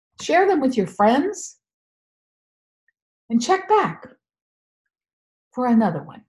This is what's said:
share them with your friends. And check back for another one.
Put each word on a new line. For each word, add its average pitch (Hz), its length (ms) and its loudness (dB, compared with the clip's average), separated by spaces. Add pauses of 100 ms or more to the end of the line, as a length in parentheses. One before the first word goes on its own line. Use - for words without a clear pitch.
(220)
share 349 240 2
them 359 160 2
with 254 160 0
your 190 80 0
friends. 269 720 -2 (1700)
And 233 100 2
check 370 260 -2
back 349 400 0 (1500)
for 247 120 -4
another 220 380 0
one. - 260 -20